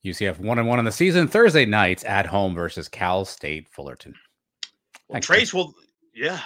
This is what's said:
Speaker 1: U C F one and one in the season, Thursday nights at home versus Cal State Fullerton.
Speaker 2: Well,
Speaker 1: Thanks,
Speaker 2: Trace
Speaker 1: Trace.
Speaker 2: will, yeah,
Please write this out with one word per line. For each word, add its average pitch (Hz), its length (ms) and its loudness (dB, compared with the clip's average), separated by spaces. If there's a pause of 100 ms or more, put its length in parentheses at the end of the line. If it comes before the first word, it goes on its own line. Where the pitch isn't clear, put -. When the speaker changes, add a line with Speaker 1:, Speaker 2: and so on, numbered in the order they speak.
Speaker 1:
U 92 140 -10
C 104 120 -2
F 90 140 -4
one 113 180 -2
and 117 80 0
one 120 120 2
in 117 80 0
the 113 40 0
season, 175 380 2
Thursday 165 380 6
nights 101 400 2
at 98 180 0
home 92 300 0
versus 82 340 -6
Cal 92 380 -4
State 76 420 -12
Fullerton. - 460 -18 (960)
Speaker 2:
Well, - 80 -10
Speaker 1:
Thanks, - 100 -6
Speaker 2:
Trace 175 120 4 (120)
Speaker 1:
Trace. - 40 -12
Speaker 2:
will, 170 200 -4 (400)
yeah, 160 320 -6